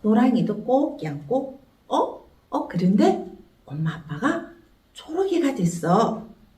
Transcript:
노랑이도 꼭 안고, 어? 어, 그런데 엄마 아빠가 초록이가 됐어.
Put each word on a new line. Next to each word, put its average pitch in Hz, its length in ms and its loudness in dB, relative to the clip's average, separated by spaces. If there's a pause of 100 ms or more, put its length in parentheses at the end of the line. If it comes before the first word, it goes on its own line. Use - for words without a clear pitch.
노랑이도 220 600 2
꼭 269 420 0
안고, 180 540 -4 (280)
어? - 380 -2 (240)
어, 285 180 -4
그런데 190 640 2 (340)
엄마 156 300 -4
아빠가 277 540 -4 (440)
초록이가 320 640 -2
됐어. 190 720 0 (300)